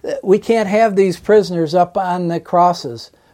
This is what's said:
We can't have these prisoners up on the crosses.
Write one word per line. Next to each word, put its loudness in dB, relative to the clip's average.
We 2
can't -2
have 2
these 0
prisoners 0
up 0
on -4
the -4
crosses. -2